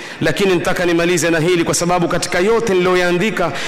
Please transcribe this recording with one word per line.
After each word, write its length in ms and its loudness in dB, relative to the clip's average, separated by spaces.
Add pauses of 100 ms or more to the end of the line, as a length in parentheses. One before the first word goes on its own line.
(220)
lakini 340 0
nitaka 300 0
nimalize 440 0
na 100 2
hili, 240 2
kwa 120 0
sababu 320 0
katika 320 -2
yote 340 2
niliyoyaandika, 760 0 (160)